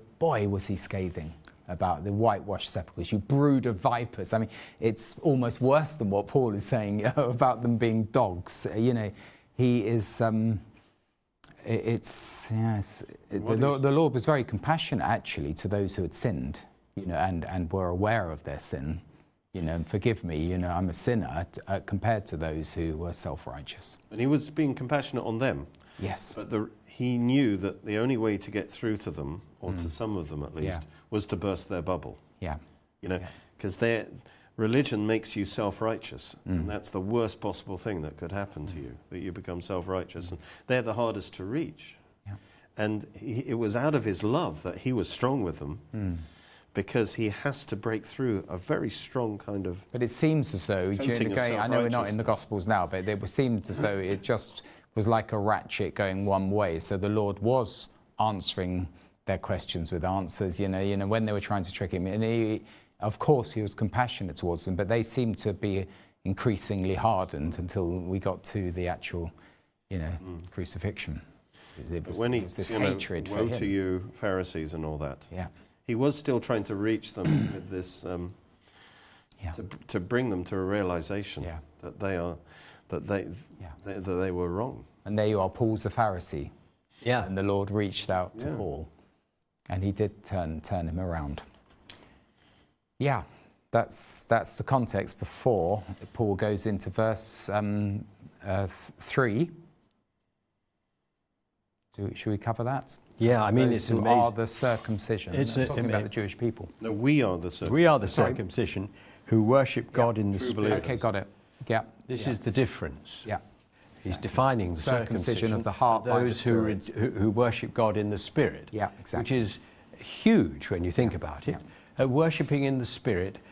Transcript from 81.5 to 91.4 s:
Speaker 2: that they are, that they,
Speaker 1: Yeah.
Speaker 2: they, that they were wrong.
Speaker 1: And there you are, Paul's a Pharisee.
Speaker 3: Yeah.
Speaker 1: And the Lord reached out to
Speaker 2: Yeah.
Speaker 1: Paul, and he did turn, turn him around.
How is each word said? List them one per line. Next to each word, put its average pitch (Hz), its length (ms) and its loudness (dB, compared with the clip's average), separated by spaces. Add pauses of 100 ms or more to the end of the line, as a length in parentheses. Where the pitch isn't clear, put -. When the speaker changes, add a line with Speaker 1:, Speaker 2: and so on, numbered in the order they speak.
Speaker 2:
that - 180 -12
they 95 180 0
are, 85 180 -2 (540)
that 80 180 -4
they, 98 200 0 (320)
Speaker 1:
Yeah. 80 120 -14 (140)
Speaker 2:
they, 98 80 -8
that 95 220 -4
they 92 160 0
were 87 180 -2
wrong. 117 340 -4 (220)
Speaker 1:
And 104 120 -2
there 107 100 4
you 107 120 4
are, 95 100 2
Paul's 110 360 0
a 101 40 -2
Pharisee. 90 640 -2 (500)
Speaker 3:
Yeah. 120 240 2
Speaker 1:
And 95 120 -4
the 98 60 0
Lord 101 280 2
reached 101 400 -2
out 92 280 0
to 131 80 -6
Speaker 2:
Yeah. 156 100 -4
Speaker 1:
Paul, 82 300 -6 (800)
and 92 140 0
he 101 80 2
did 101 320 0
turn, 80 380 -4
turn 87 260 -2
him 85 120 -2
around. 80 420 -4 (1600)